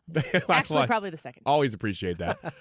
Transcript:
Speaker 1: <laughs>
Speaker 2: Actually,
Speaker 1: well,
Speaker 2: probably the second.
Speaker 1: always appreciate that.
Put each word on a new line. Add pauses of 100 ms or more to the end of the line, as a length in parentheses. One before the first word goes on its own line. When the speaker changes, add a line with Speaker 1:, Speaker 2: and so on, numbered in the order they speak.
Speaker 1:
<laughs>
Speaker 2:
Actually,
Speaker 1:
well,
Speaker 2:
probably
the
second.
Speaker 1:
always
appreciate
that. (240)